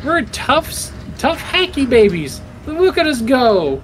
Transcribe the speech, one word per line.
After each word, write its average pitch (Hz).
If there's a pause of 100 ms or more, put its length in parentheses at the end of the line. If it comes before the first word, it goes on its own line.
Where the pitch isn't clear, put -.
we're 311
tough, 302
s-, - (260)
tough 320
hacky 349
babies. 196 (240)
Look 339
at 330
us 277
go! 214